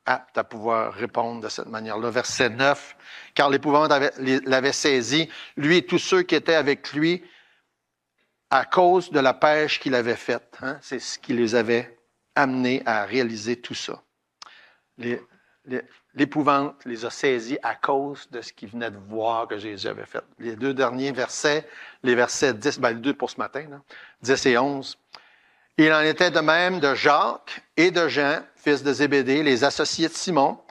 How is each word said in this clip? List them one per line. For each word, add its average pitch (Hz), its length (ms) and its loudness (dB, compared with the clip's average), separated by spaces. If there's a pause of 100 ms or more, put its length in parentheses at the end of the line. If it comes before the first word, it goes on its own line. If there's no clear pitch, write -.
apte - 320 -4
à 113 80 0
pouvoir 110 480 -2
répondre 117 480 -6
de 110 80 -8
cette - 200 -10
manière-là. 110 420 -8
Verset 120 400 0
neuf, « 135 460 -2 (380)
Car 143 160 4
l'épouvante 147 420 4
avait, 143 260 2
les, 131 220 0
l'avait 131 320 2
saisi, 139 580 0 (260)
lui 151 220 2
et 175 80 0
tous 180 120 0
ceux 185 240 2
qui 175 120 -2
étaient 165 200 2
avec 143 380 0
lui, 165 320 0 (1300)
à 131 140 2
cause 180 460 2
de 147 100 0
la 135 120 4
pêche 151 480 0
qu'il 135 140 -2
avait 120 220 0
faite. » - 440 -6
Hein ? 131 220 -8
C'est 131 160 -8
ce - 200 -12
qui - 160 -6
les 117 200 0
avait 117 440 0 (360)
amenés 131 500 0
à 110 200 -2
réaliser 113 560 -4
tout - 140 -12
ça. - 280 -10 (920)
Les, 120 260 -6 (440)
les, 127 160 -8 (320)
l'épouvante 143 720 0
les 117 200 -10
a 117 60 -8
saisis 123 520 -2
à 113 140 -4
cause 139 540 -4
de 120 100 -12
ce - 120 -16
qu'ils 107 180 -18
venaient 117 200 -8
de 101 80 -14
voir 110 480 -4
que 107 100 -8
Jésus 104 300 -10
avait 107 200 -10
fait. - 180 -10 (160)
Les 113 160 -8
deux 135 180 -4
derniers 131 380 -2
versets, 147 560 -2 (340)
les 123 140 4
versets 123 380 2
dix, 131 260 -4
ben, 123 100 2
les 117 100 -6
deux 135 140 -2
pour 123 160 -6
ce - 60 -18
matin, 131 340 -8
là, 139 100 -18 (400)
dix 123 260 0
et 120 120 6
onze. 135 400 -2 (800)
Il 156 160 6
en 156 80 4
était 156 320 2
de 160 80 2
même 170 400 2
de 143 160 4
Jacques 170 680 2 (140)
et 175 160 4
de 170 160 2
Jean, 143 360 0 (120)
fils 143 260 2
de 139 100 2
Zébédée, 135 520 2
les 127 180 2
associés 151 460 0
de 160 40 -12
Simon. 151 480 0 (100)